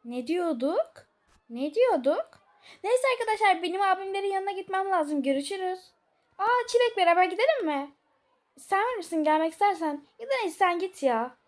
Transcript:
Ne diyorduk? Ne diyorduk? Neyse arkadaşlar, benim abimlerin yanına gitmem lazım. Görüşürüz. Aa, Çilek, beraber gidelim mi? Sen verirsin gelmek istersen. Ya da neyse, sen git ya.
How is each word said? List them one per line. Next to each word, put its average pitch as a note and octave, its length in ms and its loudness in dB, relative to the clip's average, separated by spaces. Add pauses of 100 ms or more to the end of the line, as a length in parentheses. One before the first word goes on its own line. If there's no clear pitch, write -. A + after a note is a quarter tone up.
Ne A#3+ 220 -8
diyorduk? E4+ 800 -2 (420)
Ne C4+ 240 -6
diyorduk? G4+ 560 2 (540)
Neyse B4 200 2 (100)
arkadaşlar, G#4+ 500 0
benim F4+ 180 -4
abimlerin G4 500 -2
yanına G4 200 -4
gitmem F#4+ 400 -6
lazım. D4+ 320 -2
Görüşürüz. F#4 560 -2 (580)
Aa, A#4 300 2
Çilek, A#4 300 4
beraber F4 260 6
gidelim G#4+ 420 2
mi? C#4+ 260 -4 (680)
Sen G4 280 0
verirsin E4+ 380 -4
gelmek D#4 300 2
istersen. D#4+ 520 -2 (140)
Ya A#4 80 -12
da C#5 40 -4 (100)
neyse, F4+ 160 -4
sen F4 220 2
git F#4 240 -6
ya. A#3+ 340 -2 (100)